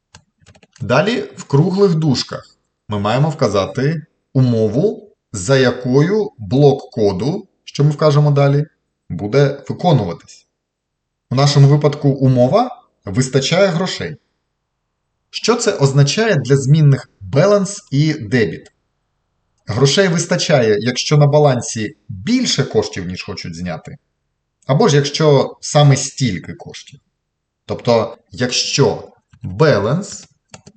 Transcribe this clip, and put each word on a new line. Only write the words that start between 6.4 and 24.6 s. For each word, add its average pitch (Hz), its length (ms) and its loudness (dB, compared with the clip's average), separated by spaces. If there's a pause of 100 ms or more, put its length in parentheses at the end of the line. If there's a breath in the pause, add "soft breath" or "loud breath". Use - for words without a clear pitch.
коду, 107 560 -2 (160)
що - 200 -4
ми 147 60 4
вкажемо 147 420 2
далі, 143 340 2 (440)
буде 110 600 0
виконуватись. 113 800 -2 (840)
У 120 60 -4
нашому 139 320 6
випадку 147 420 2
умова 135 760 2 (220)
«вистачає 135 600 0
грошей». 160 480 -6 (1120)
Що - 260 -2
це - 180 -2
означає 143 600 2
для 131 220 2
змінних 139 520 2 (120)
баланс 180 720 0
і 151 220 0
«Дебіт»? 104 580 -4 (960)
Грошей 139 420 2
вистачає, 147 720 0
якщо 123 380 -2
на 147 100 6
балансі 131 680 0 (140)
більше 185 540 -2
коштів, 98 420 -4
ніж 90 180 -10
хочуть 87 320 -12
зняти, 87 420 -12 (680)